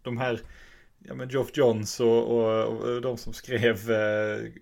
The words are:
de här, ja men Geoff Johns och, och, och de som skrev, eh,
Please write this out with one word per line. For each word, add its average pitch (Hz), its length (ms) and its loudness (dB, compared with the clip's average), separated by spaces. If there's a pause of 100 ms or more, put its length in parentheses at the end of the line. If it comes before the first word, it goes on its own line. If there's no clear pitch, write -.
de 120 160 -6
här, 123 220 -2 (600)
ja - 140 -16
men 127 160 -10
Geoff 131 240 -2
Johns 113 460 2
och, 117 280 4 (100)
och, 110 300 2
och 120 340 -4
de 123 160 -6
som 117 160 -10
skrev, 113 580 0
eh, 107 460 0 (240)